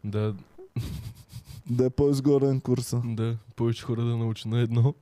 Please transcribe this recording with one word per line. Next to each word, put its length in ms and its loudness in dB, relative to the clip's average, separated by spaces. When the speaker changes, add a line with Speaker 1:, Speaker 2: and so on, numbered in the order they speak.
Speaker 1:
Да. 300 -2
Speaker 2:
да 180 2
е 60 2
по-изгоден 680 4
курса. 460 0
Speaker 1:
Да, 300 -2
повече 260 0
хора 200 -2
да 140 0
научи 320 -4
на 120 0
едно. 420 2